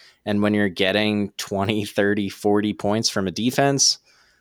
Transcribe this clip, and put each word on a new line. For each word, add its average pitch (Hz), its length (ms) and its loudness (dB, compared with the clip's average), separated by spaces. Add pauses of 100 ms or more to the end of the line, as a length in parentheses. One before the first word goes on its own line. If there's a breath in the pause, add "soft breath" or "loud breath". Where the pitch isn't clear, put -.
(240 soft breath)
And 104 200 0
when 104 100 2
you're 104 160 2
getting 101 680 0
twenty, 101 460 -2
thirty, 101 460 0
forty 104 440 0
points 104 360 -2
from 95 180 -2
a 90 40 -2
defense, 127 680 0 (440 soft breath)